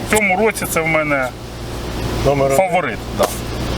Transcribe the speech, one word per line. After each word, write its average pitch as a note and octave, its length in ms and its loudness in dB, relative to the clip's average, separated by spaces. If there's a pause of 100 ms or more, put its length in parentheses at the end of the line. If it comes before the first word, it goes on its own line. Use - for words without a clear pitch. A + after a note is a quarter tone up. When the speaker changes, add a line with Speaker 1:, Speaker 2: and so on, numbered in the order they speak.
Speaker 1:
В - 80 2
цьому G#3+ 300 2
році G3+ 260 0
це E3 100 0
в D#3+ 60 0
мене D3+ 400 2 (1000)
Speaker 2:
Номер C#3 260 4
один? C3+ 60 2
Speaker 1:
фаворит. F3 400 2 (200)
Да. G2+ 80 2 (520)